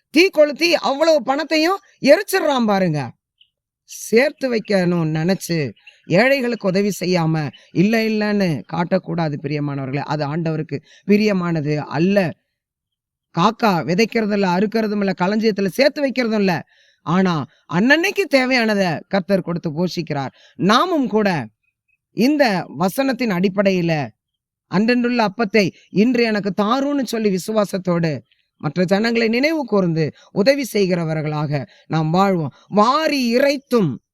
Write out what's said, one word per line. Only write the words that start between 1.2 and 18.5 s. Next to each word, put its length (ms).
பணத்தையும் 560
எரிச்சிடுறான் 680
பாருங்க. 460
சேர்த்து 720
வைக்கணும்னு 840
நினைச்சு 320
ஏழைகளுக்கு 640
உதவி 320
செய்யாம, 500
"இல்ல, 320
இல்லன்னு" 580
காட்டக்கூடாது, 680
பிரியமானவர்களே. 560
அது 380
ஆண்டவருக்கு 440
பிரியமானது 680
அல்ல. 560
காக்கா 460
விதைக்கிறதும் 480
இல்ல, 160
அறுக்கிறதும் 500
இல்ல, 220
களஞ்சியத்துல 460
சேர்த்து 420
வைக்கிறதும் 300
இல்ல. 240
ஆனா 440
அன்னன்னைக்கு 520
தேவையானதை 760